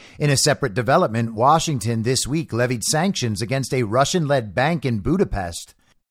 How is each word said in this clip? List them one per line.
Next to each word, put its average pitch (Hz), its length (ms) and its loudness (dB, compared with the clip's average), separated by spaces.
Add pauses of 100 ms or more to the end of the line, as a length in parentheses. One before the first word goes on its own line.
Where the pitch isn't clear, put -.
(180)
In 147 140 0
a 135 60 4
separate 131 380 0
development, 117 600 2
Washington 120 720 2
this 127 200 0
week 139 280 -4
levied 120 320 0
sanctions 127 580 -2
against 135 320 -4
a 127 80 2
Russian-led 135 720 0
bank 139 300 0
in 117 160 0
Budapest 98 720 -2 (360)